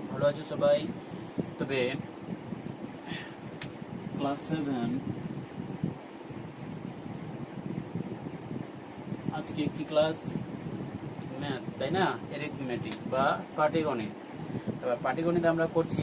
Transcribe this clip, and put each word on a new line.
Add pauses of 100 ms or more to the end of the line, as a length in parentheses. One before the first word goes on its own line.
ভালো
আছো
সবাই? (760)
তবে (2250)
ক্লাস
সেভেন, (4000)
আজকে (120)
কি
ক্লাস? (1200)
ম্যাথ, (120)
তাই
না? (240)
অ্যারিথমেটিক (140)
বা (300)
পাটিগণিত। (680)
এবার
পাটিগণিত
আমরা
করছি,